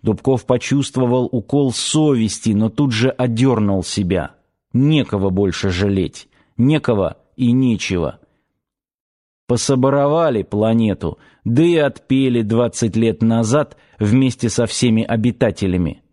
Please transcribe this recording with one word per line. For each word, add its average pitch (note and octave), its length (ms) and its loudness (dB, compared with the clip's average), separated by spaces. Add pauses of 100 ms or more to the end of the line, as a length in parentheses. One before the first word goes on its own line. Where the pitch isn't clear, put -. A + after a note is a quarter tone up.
Дубков A#2 420 0
почувствовал B2+ 880 0
укол C3 400 0
совести, C3 760 0
но G#2+ 180 2
тут C#3 240 0
же A2+ 160 0
одёрнул A2+ 760 0
себя. F2+ 500 -4 (420)
Некого B2 560 0
больше G2 400 -2
жалеть, F#2+ 580 -2 (300)
некого A#2 580 0 (200)
и A#2+ 160 0
нечего. G2 680 -2 (1300)
Пособоровали C#3 960 0
планету, A2 760 -2 (260)
да A#2 180 2
и E3+ 140 4
отпели C3 680 0
двадцать A2+ 540 -2
лет A2+ 260 0
назад A2+ 560 0 (200)
вместе A#2 520 0
со A#2 160 0
всеми A2 360 0
обитателями. G2+ 1000 -2 (100)